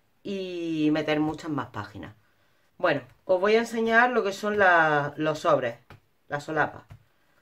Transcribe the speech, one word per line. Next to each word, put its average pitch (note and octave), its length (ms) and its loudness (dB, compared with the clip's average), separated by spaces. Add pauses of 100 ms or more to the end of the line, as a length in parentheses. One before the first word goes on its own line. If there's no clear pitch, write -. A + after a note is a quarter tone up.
(220)
y E3+ 680 -4
meter D3+ 280 0
muchas D#3 300 -4
más C3 180 -6
páginas. G2+ 480 -14 (600)
Bueno, E3 240 0 (240)
os F#3 140 2
voy G#3+ 160 4
a A3+ 40 6
enseñar A3+ 520 2
lo A3 120 0
que F#3+ 100 -2
son G#3 260 -4
la, D#3 580 4
los D#3 220 -2
sobres, B2+ 380 0 (500)
las C#3+ 160 -6
solapas. D3+ 400 -4 (580)